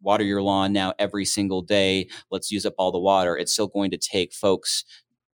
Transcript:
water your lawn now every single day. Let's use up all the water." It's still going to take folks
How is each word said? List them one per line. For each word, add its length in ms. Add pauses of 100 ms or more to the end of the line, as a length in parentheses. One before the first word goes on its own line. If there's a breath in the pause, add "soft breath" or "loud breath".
water 240
your 160
lawn 320
now 260
every 280
single 340
day. 480 (220 loud breath)
Let's 200
use 140
up 140
all 140
the 60
water." 380
It's 160
still 160
going 220
to 80
take 340
folks 540 (480 soft breath)